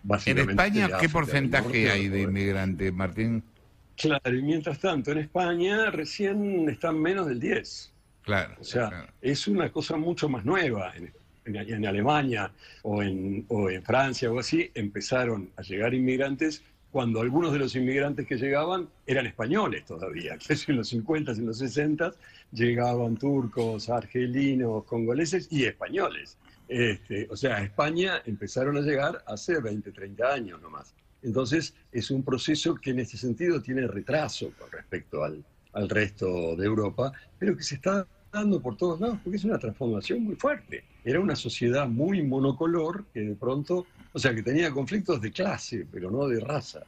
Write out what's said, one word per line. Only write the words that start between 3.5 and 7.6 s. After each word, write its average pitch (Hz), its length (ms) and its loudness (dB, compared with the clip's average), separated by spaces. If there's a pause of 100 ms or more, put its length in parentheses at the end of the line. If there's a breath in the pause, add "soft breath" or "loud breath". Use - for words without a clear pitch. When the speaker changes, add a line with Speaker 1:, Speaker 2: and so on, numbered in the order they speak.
Speaker 1:
Claro, 139 400 2
y 131 60 0
mientras 156 380 0
tanto, 147 340 0
en 156 60 0
España 180 720 2
recién 190 760 0
están 156 320 0
menos 180 260 2
del 123 120 -2
diez. - 480 -2 (360)